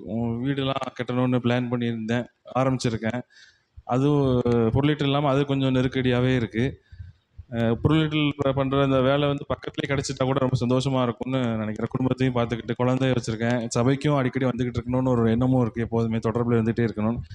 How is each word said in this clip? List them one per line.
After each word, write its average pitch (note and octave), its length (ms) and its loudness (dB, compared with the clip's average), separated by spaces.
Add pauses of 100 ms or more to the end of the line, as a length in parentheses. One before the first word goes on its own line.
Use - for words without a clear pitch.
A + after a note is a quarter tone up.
உம், A#2 400 -4
வீடுலாம் C3+ 480 -4 (100)
கட்டணும்னு B2+ 340 0
பிளான் B2 340 0
பண்ணியிருந்தேன், A#2 540 -2 (300)
ஆரம்பிச்சிருக்கேன். B2 680 0 (600)
அது C3 260 2 (400)
பொருளீட்டல் B2 540 2
இல்லாம C#3+ 260 2
அது C#3 160 2
கொஞ்சம் C3+ 300 0
நெருக்கடியாவே B2+ 600 2
இருக்கு. A#2+ 500 -2 (680)
அ, A#2 40 -4
பொருளீட்டல் D3+ 800 2
ப-, C3+ 140 0
பண்ற C#3 320 0
அந்த C3+ 180 4
வேலை C#3+ 260 2
வந்து C#3+ 260 -2
பக்கத்துலயே C#3+ 380 -6
கிடைச்சிட்டா C3+ 320 -2
கூட C3+ 160 2
ரொம்ப B2+ 260 2
சந்தோஷமா C3 380 2
இருக்கும்னு B2 540 -2
நினைக்கிறேன். G#2+ 320 -4
குடும்பத்தையும் B2+ 460 0
பார்த்துக்கிட்டு, A#2 360 -2 (120)
குழந்தைய B2+ 320 2
வச்சிருக்கேன், A#2 520 -2 (120)
சபைக்கும் C#3 360 2
அடிக்கடி C3 300 0
வந்துகிட்டு A#2+ 340 -2
இருக்கணும்னு B2+ 280 -2
ஒரு A#2 240 4
எண்ணமும் B2+ 300 2
இருக்கு, A#2 200 -2
எப்போதுமே A2+ 360 -2
தொடர்புல A#2 420 0
இருந்துகிட்டே A2+ 300 0
இருக்கணும்னு. A2 280 -2 (180)